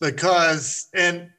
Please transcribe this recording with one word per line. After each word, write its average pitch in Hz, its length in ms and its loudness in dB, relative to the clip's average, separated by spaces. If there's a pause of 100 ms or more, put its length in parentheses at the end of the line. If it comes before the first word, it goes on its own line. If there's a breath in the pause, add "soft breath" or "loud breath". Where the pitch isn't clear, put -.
because, 165 920 0
and 175 460 -2